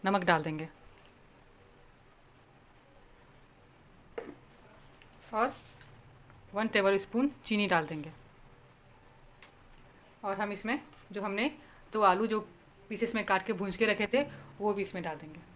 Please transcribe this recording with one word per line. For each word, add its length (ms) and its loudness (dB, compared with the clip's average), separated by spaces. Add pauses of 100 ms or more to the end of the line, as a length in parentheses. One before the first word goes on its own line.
नमक 200 2
डाल 200 4
देंगे 240 -6 (4000)
और 200 2 (1000)
one 140 0
table 300 6
spoon 340 0 (140)
चीनी 220 2
डाल 180 4
देंगे। 260 -8 (2000)
और 120 -2
हम 160 -2
इसमें 280 -4 (320)
जो 100 -6
हमने 280 -2 (440)
दो 80 2
आलू 260 6
जो 120 0 (500)
pieces 260 -2
में 100 0
काट 200 2
के 80 -2
भूंज 220 -4
के 100 2
रखे 220 2
थे, 140 2 (380)
वो 140 0
भी 80 -2
इसमें 220 -6
डाल 120 -4
देंगे। 240 -14 (160)